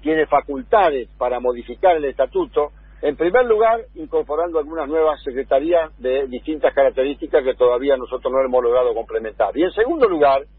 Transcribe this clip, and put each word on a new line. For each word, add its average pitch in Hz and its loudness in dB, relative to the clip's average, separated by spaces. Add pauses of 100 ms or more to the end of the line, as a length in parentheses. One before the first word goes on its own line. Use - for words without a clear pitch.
tiene 156 0
facultades 143 0
para 123 -2
modificar 123 0
el 151 -2
estatuto, 147 -2 (280)
en 143 -2
primer 185 2
lugar, 226 0 (120)
incorporando 160 -4
algunas 151 -6
nuevas 156 0
secretarías 143 0
de 131 -2
distintas 135 -4
características 139 0
que 127 0
todavía 127 2
nosotros 127 -6
no 131 0
hemos 127 0
logrado 123 2
complementar. 110 -4
Y 147 0
en 180 0
segundo 254 0
lugar 143 2 (160)